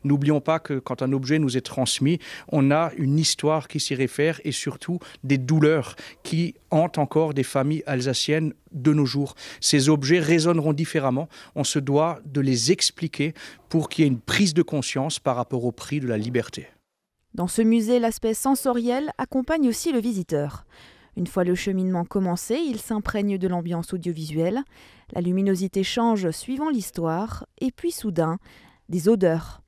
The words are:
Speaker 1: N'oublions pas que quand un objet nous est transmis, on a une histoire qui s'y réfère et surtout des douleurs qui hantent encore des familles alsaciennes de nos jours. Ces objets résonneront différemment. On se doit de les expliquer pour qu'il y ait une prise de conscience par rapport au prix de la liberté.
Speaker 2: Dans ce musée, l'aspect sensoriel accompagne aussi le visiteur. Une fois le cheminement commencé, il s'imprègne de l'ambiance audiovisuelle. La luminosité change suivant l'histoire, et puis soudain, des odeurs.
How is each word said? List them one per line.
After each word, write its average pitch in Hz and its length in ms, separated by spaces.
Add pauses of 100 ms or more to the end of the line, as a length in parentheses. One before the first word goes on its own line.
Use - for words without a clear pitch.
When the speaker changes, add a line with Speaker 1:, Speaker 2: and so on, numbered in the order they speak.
Speaker 1:
N'oublions 143 360
pas 160 200
que 139 180
quand 127 240
un 131 100
objet 139 280
nous 131 160
est 127 40
transmis, 135 600 (280)
on 139 220
a 165 260
une 143 220
histoire 151 480
qui 147 140
s'y - 160
réfère 143 480
et 151 80
surtout - 480 (240)
des 135 120
douleurs 151 600 (260)
qui 165 320 (160)
hantent 160 280
encore 156 340
des 135 100
familles 143 440
alsaciennes 143 680 (200)
de 147 200
nos 147 140
jours. 139 280 (260)
Ces 143 280
objets 156 320
résonneront 156 540
différemment. 143 560 (260)
On 143 80
se - 140
doit 147 480
de 143 160
les 131 280
expliquer 156 600 (380)
pour 160 180
qu'il 160 160
y - 20
ait 139 40
une 120 100
prise 196 320
de 165 100
conscience 143 560
par 131 160
rapport 120 300
au 120 80
prix - 260
de 131 80
la 110 120
liberté. 117 500 (680)
Speaker 2:
Dans 180 140
ce - 140
musée, 226 360
l'aspect 226 360
sensoriel 262 840
accompagne 269 500
aussi 247 260
le 247 60
visiteur. 175 680 (500)
Une 175 100
fois - 160
le 180 120
cheminement 185 500
commencé, 190 520
il 285 220
s'imprègne 202 600
de 185 100
l'ambiance 170 460
audiovisuelle. 165 680 (540)
La 175 80
luminosité 190 600
change 214 480
suivant 269 380
l'histoire, 185 800 (140)
et 254 120
puis 339 200
soudain, 170 440 (540)
des 175 180
odeurs. 180 600